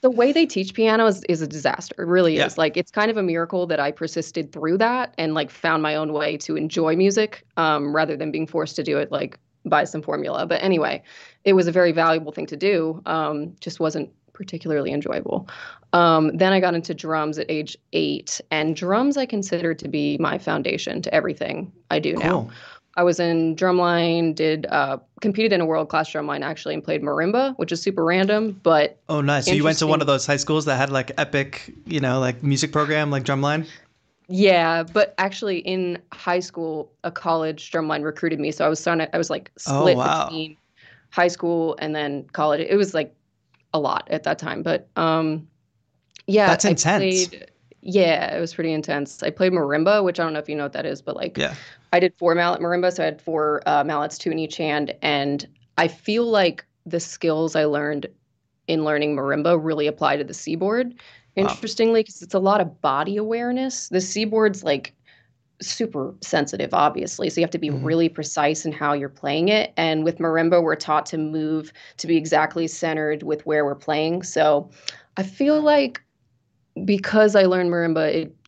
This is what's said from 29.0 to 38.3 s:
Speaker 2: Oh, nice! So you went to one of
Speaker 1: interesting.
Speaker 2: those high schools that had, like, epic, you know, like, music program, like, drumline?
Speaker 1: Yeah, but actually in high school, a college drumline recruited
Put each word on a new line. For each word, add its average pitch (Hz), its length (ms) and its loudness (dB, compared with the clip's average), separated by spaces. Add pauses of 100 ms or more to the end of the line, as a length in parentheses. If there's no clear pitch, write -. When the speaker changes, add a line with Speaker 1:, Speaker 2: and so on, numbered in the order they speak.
Speaker 2:
Oh, 151 120 0
nice! 143 260 2
So - 60 2
you 151 100 4
went 156 160 2
to 160 80 0
one 151 140 4
of 143 80 -2
Speaker 1:
interesting. 143 60 6
Speaker 2:
those 131 120 -2
high 143 100 2
schools 156 280 0
that 135 140 0
had, 135 120 2
like, 131 260 -2
epic, 139 560 -4 (140)
you 156 140 -2
know, 131 180 0
like, 123 240 -2
music 139 300 0
program, 151 400 2
like, 135 100 -2
drumline? 143 420 0 (640)
Speaker 1:
Yeah, 175 560 4
but 175 360 0
actually 190 400 -2
in 180 400 -4 (140)
high 180 280 -2
school, 160 500 -8 (140)
a 175 80 -6
college 160 580 -4
drumline 156 320 -2
recruited 156 380 -4